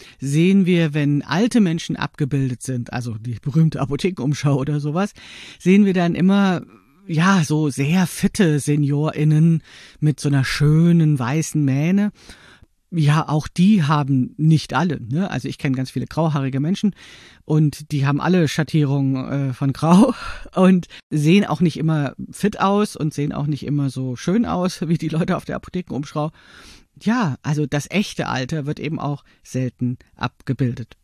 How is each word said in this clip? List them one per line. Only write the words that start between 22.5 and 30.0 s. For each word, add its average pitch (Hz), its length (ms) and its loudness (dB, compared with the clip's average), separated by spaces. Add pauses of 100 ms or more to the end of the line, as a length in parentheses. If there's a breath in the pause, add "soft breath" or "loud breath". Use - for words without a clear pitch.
aus 202 360 0
und 156 160 -4
sehen 143 220 -4
auch 139 120 -4
nicht 147 200 -6
immer 139 240 -2
so 131 260 -6
schön 220 300 0
aus 180 340 -4
<laughs> 156 80 -6
wie 170 80 2
die 160 140 -4
Leute 170 260 -2
auf - 80 -8
der - 120 -8
Apothekenumschau. 151 760 -6 (720 loud breath)
Ja, 208 400 0
also 147 240 -2
das 143 240 -6
echte - 360 -4
Alter 131 380 -6
wird 151 160 -8
eben 147 180 -6
auch 143 240 -6 (200 soft breath)
selten 123 560 -6 (180)